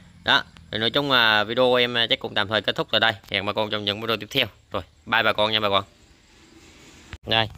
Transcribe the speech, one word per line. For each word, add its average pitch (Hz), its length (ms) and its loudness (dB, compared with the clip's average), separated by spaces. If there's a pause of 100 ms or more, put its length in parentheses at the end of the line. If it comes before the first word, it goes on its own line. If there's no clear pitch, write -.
(240)
Đó, 131 180 2 (280)
thì 107 80 -6
nói 113 120 -2
chung 143 200 -2
là 110 340 4
video 123 300 2
em, 123 200 0
à, 117 160 0
chắc 131 80 0
cũng 113 160 -10
tạm 104 140 -2
thời 107 140 0
kết 117 140 -2
thúc 165 140 -4
tại 110 100 0
đây. 113 120 2 (180)
Hẹn 98 160 -2
bà 104 60 -2
con 107 180 -2
trong 104 140 -6
những 104 160 -4
video 113 160 -2
tiếp 104 140 -14
theo. 131 160 0 (260)
Rồi, 98 100 -6 (240)
bye 113 160 2
bà 107 100 2
con 107 200 0
nha 110 80 0
bà 107 80 0
con. 98 160 0 (1400)
Đây, 110 320 0